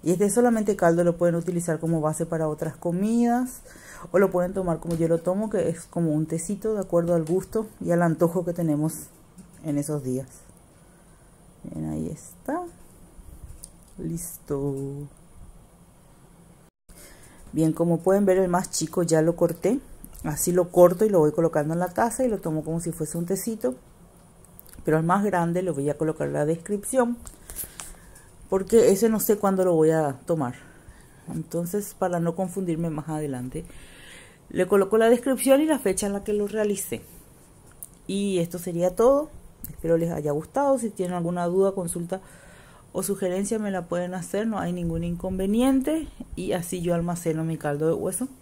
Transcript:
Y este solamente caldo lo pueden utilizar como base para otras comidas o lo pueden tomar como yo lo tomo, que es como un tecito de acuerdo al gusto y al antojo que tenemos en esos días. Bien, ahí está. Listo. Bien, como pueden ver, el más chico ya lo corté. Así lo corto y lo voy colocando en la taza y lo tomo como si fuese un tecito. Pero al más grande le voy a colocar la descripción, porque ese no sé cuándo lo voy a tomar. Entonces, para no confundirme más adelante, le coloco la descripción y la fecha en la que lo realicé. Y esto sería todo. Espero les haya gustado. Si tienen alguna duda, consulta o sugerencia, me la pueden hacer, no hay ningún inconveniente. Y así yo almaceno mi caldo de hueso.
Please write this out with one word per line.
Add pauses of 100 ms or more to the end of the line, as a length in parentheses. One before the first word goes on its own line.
Y
este
solamente
caldo
lo
pueden
utilizar
como
base
para
otras
comidas (500)
o
lo
pueden
tomar
como
yo
lo
tomo,
que
es
como
un
tecito
de
acuerdo
al
gusto (120)
y
al
antojo
que
tenemos (560)
en
esos
días. (1400)
Bien,
ahí
está. (1400)
Listo. (2500)
Bien,
como
pueden
ver,
el
más
chico
ya
lo
corté. (440)
Así
lo
corto
y
lo
voy
colocando
en
la
taza
y
lo
tomo
como
si
fuese
un
tecito. (1120)
Pero
al
más
grande
le
voy
a
colocar
la
descripción, (1300)
porque
ese
no
sé
cuándo
lo
voy
a
tomar. (800)
Entonces,
para
no
confundirme
más
adelante, (840)
le
coloco
la
descripción
y
la
fecha
en
la
que
lo
realicé. (1080)
Y
esto
sería
todo. (400)
Espero
les
haya
gustado.
Si
tienen
alguna
duda,
consulta (720)
o
sugerencia,
me
la
pueden
hacer,
no
hay
ningún
inconveniente. (280)
Y
así
yo
almaceno
mi
caldo
de
hueso. (140)